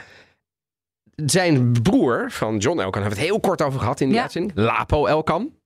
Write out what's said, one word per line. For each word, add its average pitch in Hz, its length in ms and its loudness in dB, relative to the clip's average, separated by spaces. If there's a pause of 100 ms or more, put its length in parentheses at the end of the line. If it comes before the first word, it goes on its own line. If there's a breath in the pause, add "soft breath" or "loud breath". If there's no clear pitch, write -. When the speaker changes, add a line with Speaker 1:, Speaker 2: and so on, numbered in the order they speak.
(1300 loud breath)
Speaker 1:
Zijn 131 560 2
broer 190 500 2
van 110 260 -4
John 135 220 0
Elkan, 95 220 -2
hebben 104 180 -4
we 143 60 -4
het 180 80 0
heel 214 60 0
kort 185 220 0
over 135 180 -2
gehad 120 200 -2
in 139 80 0
die 131 80 2
Speaker 2:
Ja. 240 60 2
Speaker 1:
uitzending. 196 340 -6
Lapo 113 500 0
Elkan, 156 460 0 (140)